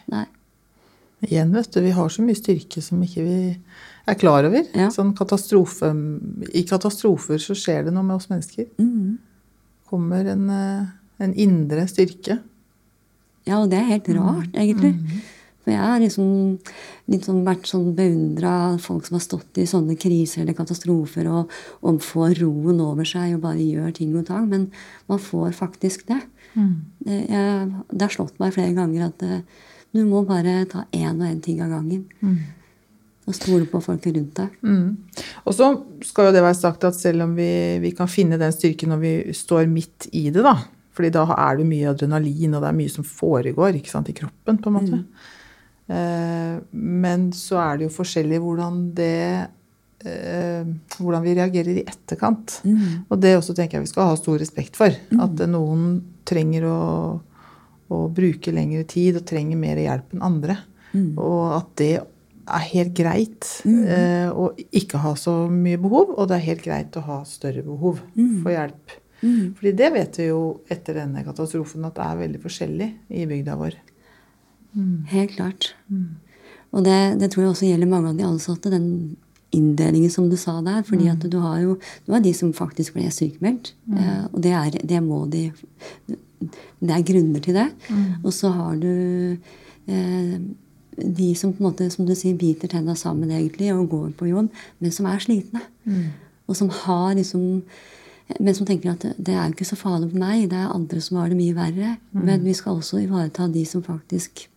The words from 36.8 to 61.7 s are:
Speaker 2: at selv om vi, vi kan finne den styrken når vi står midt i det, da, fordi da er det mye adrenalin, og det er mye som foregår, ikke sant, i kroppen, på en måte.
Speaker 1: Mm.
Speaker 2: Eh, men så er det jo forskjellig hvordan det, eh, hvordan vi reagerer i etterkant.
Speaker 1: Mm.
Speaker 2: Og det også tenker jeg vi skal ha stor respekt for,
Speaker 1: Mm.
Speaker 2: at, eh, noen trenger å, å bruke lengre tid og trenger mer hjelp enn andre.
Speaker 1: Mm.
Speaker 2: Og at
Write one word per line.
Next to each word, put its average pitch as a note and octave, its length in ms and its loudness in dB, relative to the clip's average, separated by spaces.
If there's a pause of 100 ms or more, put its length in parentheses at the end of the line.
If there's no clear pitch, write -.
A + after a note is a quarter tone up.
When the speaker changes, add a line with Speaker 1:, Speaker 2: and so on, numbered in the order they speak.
Speaker 2:
at F3+ 120 2
selv E3+ 260 2
om E3+ 140 0
vi, E3+ 440 0
vi F3 120 0
kan F3+ 160 -2
finne E3+ 320 4
den D#3+ 120 4
styrken D#3+ 380 0
når D#3 100 2
vi D#3+ 120 2 (220)
står E3 360 2
midt - 420 -2
i D3+ 200 0
det, F3+ 120 4
da, C4+ 120 8 (420)
fordi E3+ 140 2
da E3 160 4 (100)
er C#3 200 2
det D#3+ 100 2
mye D3 260 2
adrenalin, D3+ 640 0
og D3 80 -2
det D3 60 0
er D#3 100 0
mye D3 100 -2
som D3 160 -8
foregår, D#3 720 0
ikke - 160 -8
sant, D3 160 -4
i D#3 80 -10
kroppen, G#3+ 400 -2
på G#3+ 100 -4
en G#3 60 2
måte. G3 240 0
Speaker 1:
Mm. F3+ 80 -4 (840)
Speaker 2:
Eh, E3+ 720 -4 (140)
men F3+ 580 0
så F3 300 -2
er D3 160 0
det D#3 100 -2
jo D#3+ 60 -8
forskjellig E3 480 0
hvordan F3 380 -2 (160)
det, E3+ 520 -2 (540)
eh, E3+ 600 -6 (340)
hvordan E3+ 280 0
vi F3 120 2
reagerer F3+ 400 0
i - 80 -4
etterkant. - 800 -4
Speaker 1:
Mm. F#3+ 440 2
Speaker 2:
Og G3 120 2
det F#3 160 8
også F3 180 0
tenker E3 220 -2
jeg D3 80 -2
vi D#3 80 -8
skal F#3 180 4
ha D#3+ 40 4
stor D#3 240 0
respekt D#3 360 -6
for, G#3+ 140 6 (220)
Speaker 1:
Mm. A#3 100 6
Speaker 2:
at, E3 200 0
eh, F3 60 2
noen E3+ 540 2 (240)
trenger D#3+ 380 0
å, E3 160 0 (1120)
å E3 220 -2
bruke F3 400 0
lengre D#3 340 0
tid F3 300 2
og F3 80 -6
trenger D#3+ 320 -2
mer D3+ 200 -2
hjelp C3+ 360 -4
enn F3+ 100 -6
andre. F3 340 0 (360)
Speaker 1:
Mm. F3 240 0
Speaker 2:
Og E3+ 400 0
at F3 180 -6